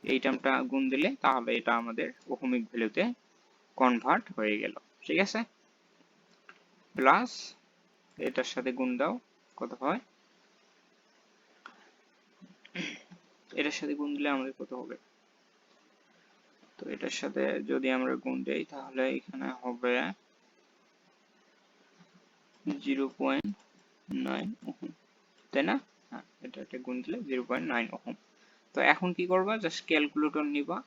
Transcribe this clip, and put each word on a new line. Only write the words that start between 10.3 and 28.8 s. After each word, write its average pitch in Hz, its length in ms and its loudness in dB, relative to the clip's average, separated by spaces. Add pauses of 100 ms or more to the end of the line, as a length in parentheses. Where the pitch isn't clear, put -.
এটার 151 200 0
সাথে 147 200 -2
গুণ 147 160 -2
দিলে 143 200 0
আমাদের 135 260 -4
কত 127 200 -10
হবে? - 160 -12 (1800)
তো - 40 -10 (120)
এটার - 240 -4
সাথে 139 240 -2 (260)
যদি 131 180 0 (100)
আমরা 131 160 0 (100)
গুণ 131 140 -4 (100)
দেই, 156 160 -2 (100)
তাহলে 135 300 -4 (140)
এখানে 135 300 -8 (160)
হবে 123 300 0 (3000)
জিরো 135 200 2 (140)
পয়েন্ট 139 340 0 (720)
নাইন - 200 -2 (220)
ওহম, - 220 -12 (600)
তাই 139 180 2
না? 233 60 2 (340)
হ্যাঁ, - 160 -14 (200)
এটা, 254 200 -12
এটা - 200 -12
গুণ 127 180 -4
দিলে - 140 -4 (120)
জিরো 127 200 -2
পয়েন্ট - 240 -2
নাইন 117 120 0 (100)
ওহম। - 200 -10 (580)
তো - 60 -2 (140)